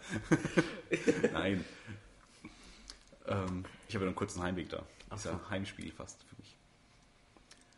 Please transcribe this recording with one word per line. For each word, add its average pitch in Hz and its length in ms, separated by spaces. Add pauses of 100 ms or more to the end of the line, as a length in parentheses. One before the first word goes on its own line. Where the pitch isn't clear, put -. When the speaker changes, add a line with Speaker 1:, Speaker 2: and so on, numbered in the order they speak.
(720)
Speaker 1:
<laughs> - 640
Nein. 87 320 (1600)
Ähm, 92 380 (240)
ich 107 80
habe 95 80
ja 92 60
einen - 40
kurzen 98 300
Heimweg 90 240
da. 80 160 (260)
Speaker 2:
Ach 95 60
Speaker 1:
Ist 101 80
Speaker 2:
so. - 60
Speaker 1:
ja 85 180
Heimspiel 98 440
fast - 320
für - 140
mich. - 180 (1200)